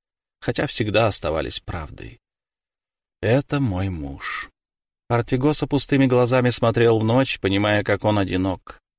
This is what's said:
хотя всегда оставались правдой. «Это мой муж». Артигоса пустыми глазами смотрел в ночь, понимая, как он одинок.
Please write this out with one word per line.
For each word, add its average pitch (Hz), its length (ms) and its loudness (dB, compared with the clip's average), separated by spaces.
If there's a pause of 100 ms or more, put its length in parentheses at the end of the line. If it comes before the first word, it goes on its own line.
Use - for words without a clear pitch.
(400)
хотя - 280 -4
всегда 107 400 0
оставались 78 500 -4
правдой. - 640 -12 (1000)
«Это 135 380 0
мой 98 300 -2
муж». 71 600 -10 (600)
Артигоса 131 580 0
пустыми 135 400 2
глазами 123 440 4
смотрел 117 500 2
в 110 40 0
ночь, 127 360 0
понимая, 104 420 2
как 98 220 -2
он 107 120 2
одинок. 92 600 -2 (200)